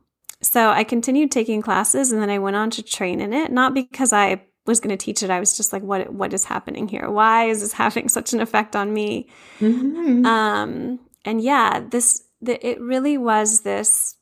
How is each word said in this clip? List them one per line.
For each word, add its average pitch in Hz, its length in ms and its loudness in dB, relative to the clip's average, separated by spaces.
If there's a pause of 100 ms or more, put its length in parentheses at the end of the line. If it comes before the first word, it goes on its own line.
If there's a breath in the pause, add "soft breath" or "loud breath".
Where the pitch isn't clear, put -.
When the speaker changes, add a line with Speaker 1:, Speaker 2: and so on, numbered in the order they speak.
(400)
Speaker 1:
so 226 300 2
I 220 140 2
continued 262 480 2
taking 220 300 0
classes, 233 500 0
and 214 100 0
then 202 80 0
I 202 80 0
went 196 180 -2
on 214 140 0
to 220 120 -8
train 185 380 -4
in 208 120 -4
it, 302 180 0
not 262 240 2
because 254 380 0
I 196 300 2 (240)
was 240 140 2
gonna 202 160 -2
teach 208 260 -6
it. 190 80 -2
I 180 100 0
was - 160 0
just - 160 -2
like, 196 100 -6
"What, 196 300 -4
what 196 200 -4
is 190 120 -2
happening - 440 -6
here? - 220 -6
Why 226 360 4
is 220 140 0
this 208 120 -6
having 233 360 0
such - 240 -2
an 233 80 0
effect 214 360 -2
on 202 180 -2
me?" 214 340 -4 (300 loud breath)
Speaker 2:
Mm-hmm. 254 680 2
Speaker 1:
Um, 220 760 0 (240)
and 220 160 -2
yeah, 240 500 2
this, - 320 2 (180)
the, - 260 -4
it 240 140 -4
really 262 380 0
was 214 440 2
this, - 600 -2